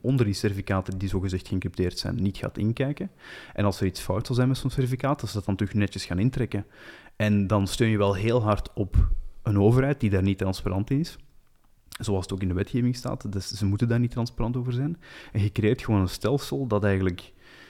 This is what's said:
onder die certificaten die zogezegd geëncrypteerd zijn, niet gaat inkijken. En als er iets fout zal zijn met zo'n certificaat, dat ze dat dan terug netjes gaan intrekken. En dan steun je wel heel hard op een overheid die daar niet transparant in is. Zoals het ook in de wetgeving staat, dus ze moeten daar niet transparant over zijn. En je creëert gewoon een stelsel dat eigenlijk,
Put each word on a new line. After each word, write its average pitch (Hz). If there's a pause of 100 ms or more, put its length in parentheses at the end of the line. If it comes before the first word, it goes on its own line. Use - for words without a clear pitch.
onder 123
die 101
certificaten 98
die 95
zogezegd 92
geëncrypteerd 90
zijn, 95
niet 95
gaat -
inkijken. 135 (440)
En 104
als 98
er 98
iets 92
fout 95
zal 127
zijn 127
met 135
zo'n -
certificaat, 131
dat 110
ze -
dat 101
dan 98
terug 101
netjes 101
gaan 87
intrekken. 107 (500)
En 104
dan 98
steun 113
je 107
wel 101
heel 113
hard 107
op 98 (460)
een 101
overheid 131
die 104
daar 95
niet 98
transparant 95
in 139
is. - (840)
Zoals 95
het -
ook 95
in 95
de 87
wetgeving 120
staat, -
dus 98
ze 107
moeten 101
daar 117
niet 120
transparant 120
over 123
zijn. 143 (360)
En 104
je 104
creëert 107
gewoon 107
een 92
stelsel 139
dat 104
eigenlijk, 95 (380)